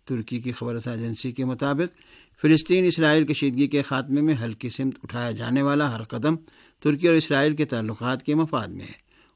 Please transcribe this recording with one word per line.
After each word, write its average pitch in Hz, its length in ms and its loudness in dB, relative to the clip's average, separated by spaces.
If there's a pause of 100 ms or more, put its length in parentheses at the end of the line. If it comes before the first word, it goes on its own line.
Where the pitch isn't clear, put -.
ترکی 120 360 -6
کی 120 120 -6
خبر 120 220 -6
رساں 117 180 -8
ایجنسی 117 400 -6
کے 131 120 -4
مطابق، 143 540 -2 (440)
فلسطین 160 420 4
اسرائیل 156 420 4
کشیدگی 139 400 0
کے 139 160 0
خاتمے 139 380 -2
میں 156 140 4 (100)
ہلکی 117 240 -6
سمت 131 340 -4
اٹھایا 120 280 -6
جانے 117 320 -2
والا 143 320 0
ہر 110 80 -8
قدم 147 340 -2 (440)
ترکی 151 260 2
اور 165 100 6
اسرائیل 151 400 2
کے 151 80 0
تعلقات 117 580 -4
کے 147 120 0
مفاد 151 340 0
میں 92 160 -12
ہے۔ - 80 -14 (420)